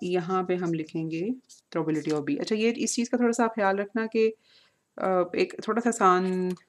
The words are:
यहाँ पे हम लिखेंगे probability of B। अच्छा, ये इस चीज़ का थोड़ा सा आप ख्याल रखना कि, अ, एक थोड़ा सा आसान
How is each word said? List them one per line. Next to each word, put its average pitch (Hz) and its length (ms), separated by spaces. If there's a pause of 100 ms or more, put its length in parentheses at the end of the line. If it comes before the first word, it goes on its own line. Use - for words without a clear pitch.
यहाँ 180 420
पे 180 100
हम 175 200
लिखेंगे 160 560 (460)
probability 151 440
of 143 100
B। 143 100
अच्छा, 220 140
ये 220 160
इस 233 240
चीज़ 240 160
का 247 80
थोड़ा 233 140
सा 233 120
आप 226 100
ख्याल 196 220
रखना 202 300
कि, 220 220 (680)
अ, 180 380
एक - 320
थोड़ा 220 120
सा 240 80
आसान 185 640 (160)